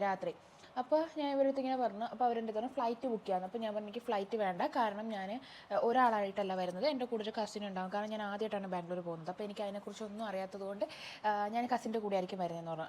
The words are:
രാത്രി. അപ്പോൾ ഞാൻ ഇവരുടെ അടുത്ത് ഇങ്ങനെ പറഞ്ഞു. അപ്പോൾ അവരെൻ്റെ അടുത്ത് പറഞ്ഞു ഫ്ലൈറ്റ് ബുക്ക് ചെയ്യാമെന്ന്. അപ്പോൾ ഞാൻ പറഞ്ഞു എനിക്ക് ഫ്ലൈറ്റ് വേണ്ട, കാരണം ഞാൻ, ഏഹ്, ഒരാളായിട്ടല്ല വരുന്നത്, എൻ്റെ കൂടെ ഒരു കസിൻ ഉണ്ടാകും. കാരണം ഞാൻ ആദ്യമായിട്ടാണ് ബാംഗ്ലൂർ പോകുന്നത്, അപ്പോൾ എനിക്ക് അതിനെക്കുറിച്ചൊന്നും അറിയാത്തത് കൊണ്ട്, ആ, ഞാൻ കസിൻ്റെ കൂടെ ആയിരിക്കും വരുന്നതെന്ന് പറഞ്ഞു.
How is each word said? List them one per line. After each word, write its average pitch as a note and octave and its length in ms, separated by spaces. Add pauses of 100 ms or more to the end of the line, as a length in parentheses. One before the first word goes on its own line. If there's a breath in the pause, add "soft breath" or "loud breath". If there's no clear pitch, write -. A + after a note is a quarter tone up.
രാത്രി. F#3 260 (480 loud breath)
അപ്പോൾ D4+ 200 (180)
ഞാൻ C#4+ 160
ഇവരുടെ C#4 140
അടുത്ത് C4+ 140
ഇങ്ങനെ C4 200
പറഞ്ഞു. G#3+ 300
അപ്പോൾ B3 140
അവരെൻ്റെ A3+ 240
അടുത്ത് G#3+ 80
പറഞ്ഞു B3 180
ഫ്ലൈറ്റ് A#3+ 360
ബുക്ക് G#3+ 120
ചെയ്യാമെന്ന്. F#3 260
അപ്പോൾ A#3 120
ഞാൻ A3 120
പറഞ്ഞു G#3 160
എനിക്ക് A#3 180
ഫ്ലൈറ്റ് G3+ 340
വേണ്ട, F#3 200 (140)
കാരണം G#3+ 380
ഞാൻ, F#3+ 180
ഏഹ്, - 540
ഒരാളായിട്ടല്ല G#3 760
വരുന്നത്, F3+ 320
എൻ്റെ B3+ 180
കൂടെ A3 160
ഒരു A3 120
കസിൻ G#3 300
ഉണ്ടാകും. F#3 260
കാരണം G#3+ 200
ഞാൻ G#3+ 120
ആദ്യമായിട്ടാണ് G3+ 480
ബാംഗ്ലൂർ F3 340
പോകുന്നത്, E3 240
അപ്പോൾ G#3 140
എനിക്ക് G3+ 200
അതിനെക്കുറിച്ചൊന്നും G3+ 640
അറിയാത്തത് F#3+ 400
കൊണ്ട്, G3+ 140 (440 loud breath)
ആ, - 20 (240)
ഞാൻ A#3+ 180
കസിൻ്റെ A3+ 320
കൂടെ G3+ 140
ആയിരിക്കും F#3 260
വരുന്നതെന്ന് E3 300
പറഞ്ഞു. D#3+ 140